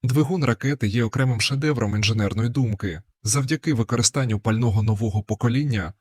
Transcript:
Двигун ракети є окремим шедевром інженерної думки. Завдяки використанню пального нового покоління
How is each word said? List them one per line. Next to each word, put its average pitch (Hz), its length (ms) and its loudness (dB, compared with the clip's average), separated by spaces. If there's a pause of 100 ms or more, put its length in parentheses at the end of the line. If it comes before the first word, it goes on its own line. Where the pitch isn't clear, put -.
Двигун 147 420 2
ракети 131 420 0
є 117 160 2
окремим 117 380 0
шедевром 135 540 0
інженерної 104 540 0
думки. 107 520 -2 (220)
Завдяки 143 500 -2
використанню 117 680 0
пального 110 440 2
нового 104 400 0
покоління 117 760 -2